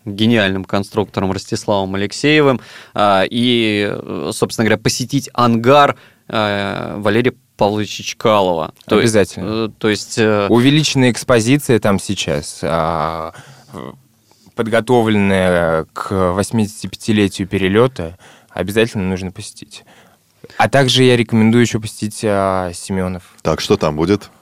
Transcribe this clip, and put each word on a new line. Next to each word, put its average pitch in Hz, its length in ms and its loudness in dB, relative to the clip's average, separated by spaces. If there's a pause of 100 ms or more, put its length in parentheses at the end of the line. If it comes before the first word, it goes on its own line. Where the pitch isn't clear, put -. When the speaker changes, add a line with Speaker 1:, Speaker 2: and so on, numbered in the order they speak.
Speaker 1:
гениальным 101 600 0
конструктором 98 680 -4
Ростиславом 98 640 -4
Алексеевым, 139 640 0 (340)
э, 98 360 4
и, 113 600 0
э, 87 420 -8
собственно 110 340 -2
говоря, 110 140 2
посетить 131 540 -4
ангар, 120 600 4 (320)
э, 101 720 -4
Валерия 107 340 0 (240)
Павловича 104 480 -2
Чкалова. 92 680 0 (140)
То 107 140 2
есть, 113 140 2
Speaker 2:
Обязательно. 95 320 0 (200)
Speaker 1:
э, - 20 -6 (100)
то 113 100 -2
есть, - 300 -4
э, 107 320 2
Speaker 2:
Увеличенная 131 600 4
экспозиция 120 720 2
там 101 180 0
сейчас, - 640 -6
а, 82 720 -4 (400)
в-, 65 220 -16 (840)
подготовленная 95 1160 2
к - 180 -10 (220)
восьмидесятипятилетию 101 1160 -2
перелета, 95 720 0 (320)
обязательно 104 540 -2
нужно 92 260 -4
посетить. - 540 -18 (720)
А 110 100 2
также 131 360 2
я 123 120 6
рекомендую 113 460 4
еще 113 180 0
посетить, 107 440 -10
а, 95 480 0
Семенов. 92 500 -6 (200)
Speaker 3:
Так, 78 180 -2
что - 160 0
там 78 200 0
будет? 87 340 -2 (120)